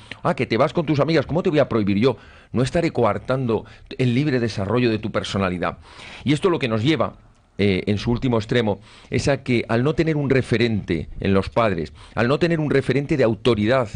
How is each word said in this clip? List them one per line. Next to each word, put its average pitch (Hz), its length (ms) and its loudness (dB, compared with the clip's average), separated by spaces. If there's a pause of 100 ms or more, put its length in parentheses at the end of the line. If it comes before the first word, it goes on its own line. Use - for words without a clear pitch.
(220)
Ah, 170 140 0
que 127 100 -2
te 117 120 0
vas 139 160 2
con 170 120 -2
tus 139 140 2
amigas. 143 260 2
¿Cómo 156 180 -2
te 202 60 0
voy 151 100 2
a 135 80 4
prohibir 101 300 2
yo? 117 200 2 (340)
No 117 120 0
estaré 165 280 0
coartando 113 720 0 (340)
el 123 160 2
libre 131 280 0
desarrollo 113 480 0
de 110 100 0
tu 107 120 -6
personalidad. 92 640 -2 (480)
Y 127 80 2
esto 151 160 2
lo 165 100 0
que 131 80 -2
nos 110 160 0
lleva... 123 300 0 (440)
Eh, 98 280 2
en 104 120 0
su 104 140 -2
último 120 260 0
extremo, 107 420 0 (300)
es 120 200 -2
a 139 140 0
que 120 260 0
al 117 140 2
no 151 120 2
tener 160 220 0
un 143 120 0
referente 113 800 0 (140)
en 98 120 0
los 95 160 0
padres, 95 440 0 (220)
al 110 120 2
no 139 120 0
tener 165 200 0
un 151 120 -2
referente 139 440 0
de 131 80 2
autoridad 113 720 2